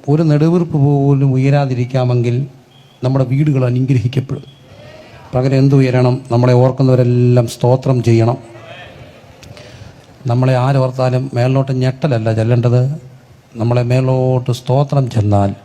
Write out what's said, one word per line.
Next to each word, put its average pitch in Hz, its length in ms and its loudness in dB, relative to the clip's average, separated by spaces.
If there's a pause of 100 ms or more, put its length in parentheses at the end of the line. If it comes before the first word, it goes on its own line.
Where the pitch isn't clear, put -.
ഒരു 156 140 2
നെടുവീർപ്പ് 160 540 0
പോലും 139 560 2
ഉയരാതിരിക്കാമെങ്കിൽ 127 1120 0 (560)
നമ്മുടെ 131 220 0
വീടുകൾ 135 400 0
അനുഗ്രഹിക്കപ്പെടും. 127 920 -4 (800)
പകരം 131 200 -2
എന്ത് 135 200 4
ഉയരണം? 127 460 2 (100)
നമ്മളെ 123 220 2
ഓർക്കുന്നവരെല്ലാം 123 920 2
സ്തോത്രം 127 560 -2
ചെയ്യണം. 117 340 2 (1900)
നമ്മളെ 127 280 0
ആരോർത്താലും 131 800 -2
മേലോട്ട് 127 380 0
ഞെട്ടലല്ല 127 640 -2
ചെല്ലേണ്ടത്, 120 580 2 (640)
നമ്മളെ 120 280 -2
മേലോട്ട് 127 680 0
സ്തോത്രം 135 580 -2
ചെന്നാൽ 101 560 0